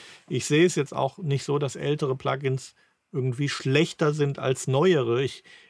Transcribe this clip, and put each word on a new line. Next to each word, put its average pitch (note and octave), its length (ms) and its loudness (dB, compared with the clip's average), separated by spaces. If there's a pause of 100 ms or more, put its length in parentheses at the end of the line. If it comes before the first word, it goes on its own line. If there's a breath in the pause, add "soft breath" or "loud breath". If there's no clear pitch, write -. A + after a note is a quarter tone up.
(300 loud breath)
Ich B2+ 160 -2
sehe D#3 200 4
es F3+ 100 2
jetzt C#3+ 200 -2
auch C3+ 220 -2
nicht C#3 260 -2
so, C#3+ 160 -2
dass C#3+ 160 -4
ältere C#3+ 400 -2
Plugins C3+ 580 -4 (380 soft breath)
irgendwie C3 380 -2
schlechter D3+ 640 2
sind C#3+ 260 -2
als B2+ 280 -2
neuere. C3+ 540 4
Ich, - 220 -6 (260 loud breath)